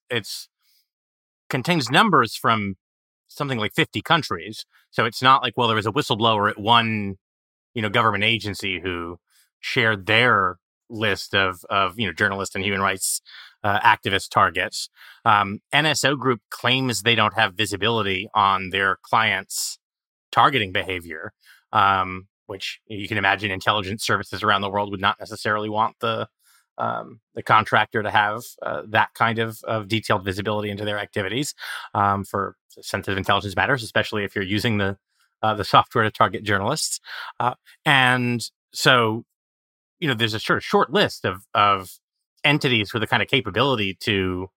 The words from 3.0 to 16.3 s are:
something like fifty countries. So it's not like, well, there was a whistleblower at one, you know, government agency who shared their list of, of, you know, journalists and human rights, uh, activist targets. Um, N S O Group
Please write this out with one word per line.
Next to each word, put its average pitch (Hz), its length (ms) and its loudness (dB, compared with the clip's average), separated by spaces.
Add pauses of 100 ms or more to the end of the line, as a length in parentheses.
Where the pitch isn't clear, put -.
something 135 300 -6
like 110 140 -2
fifty 135 300 -2
countries. 107 640 -4 (240)
So 117 140 0
it's 117 180 -4
not 131 200 6
like, 123 140 -2
well, 120 120 4
there 113 80 2
was 104 100 0
a 107 60 0
whistleblower 110 580 2
at 110 80 -6
one, 110 560 2 (580)
you 117 80 -6
know, 107 80 -2
government 104 360 2
agency 101 560 -2
who 85 380 -6 (420)
shared 110 460 0
their 107 520 4 (320)
list 107 440 -2
of, 95 360 2
of, 98 280 0
you 113 80 -2
know, 90 60 -4
journalists 98 440 -2
and 95 80 -4
human 98 180 -2
rights, 95 400 -2 (400)
uh, 104 180 0
activist 107 500 2
targets. 92 600 -2 (340)
Um, 104 360 2 (120)
N 147 140 2
S 147 180 0
O 139 100 2
Group 123 360 -2